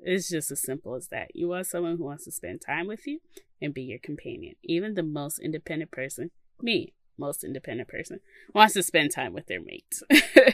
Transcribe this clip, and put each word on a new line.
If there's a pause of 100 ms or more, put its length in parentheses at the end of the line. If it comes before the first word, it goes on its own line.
It's
just
as
simple
as
that.
You
want
someone
who
wants
to
spend
time
with
you (420)
and
be
your
companion.
Even
the
most
independent
person, (300)
me, (240)
most
independent
person, (340)
wants
to
spend
time
with
their
mates.
<laughs> (420)